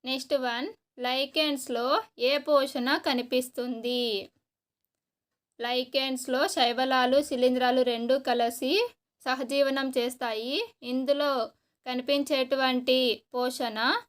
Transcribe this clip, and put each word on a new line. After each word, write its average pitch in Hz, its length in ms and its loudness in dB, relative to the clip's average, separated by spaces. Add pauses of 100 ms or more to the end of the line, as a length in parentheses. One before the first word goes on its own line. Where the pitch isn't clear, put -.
నెక్స్ట్ 262 260 -4 (120)
వన్, 240 200 -4 (400)
లైకెన్స్లో 269 800 -2 (440)
ఏ - 20 2 (160)
పోషణ 277 480 2 (100)
కనిపిస్తుంది? 247 960 -2 (1600)
లైకెన్స్లో 254 760 -2 (140)
శైవలాలు, 254 640 4 (100)
శిలీంధ్రాలు 254 640 4
రెండు 233 240 2 (140)
కలిసి 240 420 0 (560)
సహజీవనం 269 600 0 (120)
చేస్తాయి. 247 580 -4 (360)
ఇందులో 285 380 0 (540)
కనిపించేటువంటి 262 1120 0 (320)
పోషణ 247 460 -4 (300)